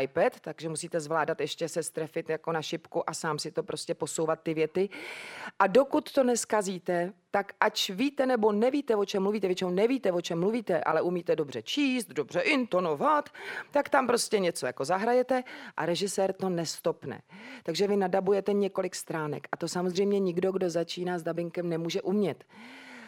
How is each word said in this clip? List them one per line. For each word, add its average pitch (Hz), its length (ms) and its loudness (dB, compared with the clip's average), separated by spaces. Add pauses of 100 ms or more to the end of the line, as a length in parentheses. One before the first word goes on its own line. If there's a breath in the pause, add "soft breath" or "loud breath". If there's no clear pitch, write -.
iPad, 170 380 2
takže 160 300 -10
musíte 160 300 -4
zvládat 151 420 0
ještě 156 280 -4
se 165 140 -4
strefit 160 460 -6
jako 160 220 -4
na 160 100 0
šipku - 480 -4
a 160 40 -2
sám 151 260 -2
si 156 120 -8
to 160 120 -2
prostě - 300 -6
posouvat 160 500 -2
ty 165 100 -2
věty. 160 360 0 (680 loud breath)
A - 80 6
dokud 247 440 4
to 269 120 4
neskazíte, 196 920 0 (180)
tak 196 280 -2
ač - 300 2
víte 262 360 0
nebo 220 260 4
nevíte, 240 440 2
o 202 100 2
čem 196 180 0
mluvíte, 196 240 0
většinou 180 240 0
nevíte, 220 400 2
o 175 100 0
čem 170 180 -4
mluvíte, 202 440 0
ale 160 180 2
umíte 170 340 0
dobře 143 260 -4
číst, 254 460 0
dobře 156 320 -4
intonovat, 196 880 2 (420 loud breath)
tak 285 180 0
tam 269 180 4
prostě 226 320 2
něco 170 260 0
jako 127 200 -2
zahrajete 247 580 2 (340 loud breath)
a 156 80 -2
režisér 190 480 0
to 190 160 -2
nestopne. 160 720 -4 (420 loud breath)
Takže 170 240 0
vy 202 100 4
nadabujete 196 560 2
několik 190 420 0
stránek. 151 560 -6
A 139 60 -4
to 170 100 -4
samozřejmě 185 520 0
nikdo, 185 320 0
kdo 185 180 0
začíná 175 500 -4
s 160 40 -10
dabingem, 170 460 -4
nemůže 170 320 -2
umět. 190 420 0 (640 loud breath)